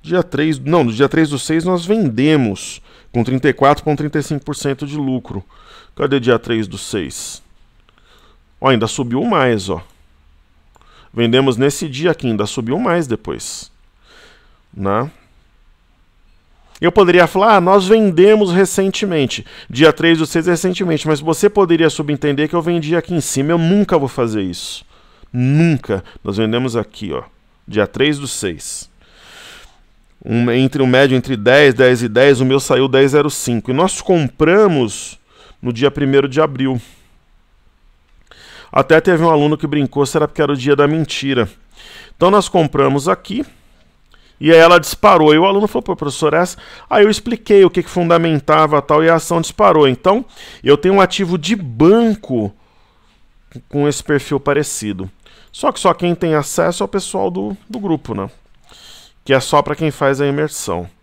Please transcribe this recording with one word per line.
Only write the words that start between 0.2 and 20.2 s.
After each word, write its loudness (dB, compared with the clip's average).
três, -2
não, 0
no -2
dia 2
três 0
do -4
seis -4
nós -2
vendemos -2
com -2
trinta -2
e 0
quatro 2
ponto -2
trinta -6
e -4
cinco -8
por -8
cento -6
de -12
lucro. -6
Cadê -2
dia 2
três -4
do -14
seis? -10
Ó, 0
ainda 0
subiu -4
mais, 0
ó. -6
Vendemos 2
nesse -2
dia -4
aqui, -4
ainda -2
subiu -6
mais -2
depois. -10
Né? -4
Eu 0
poderia 4
falar, 2
"Ah, 4
nós 4
vendemos 4
recentemente." -2
Dia 4
três 2
do 0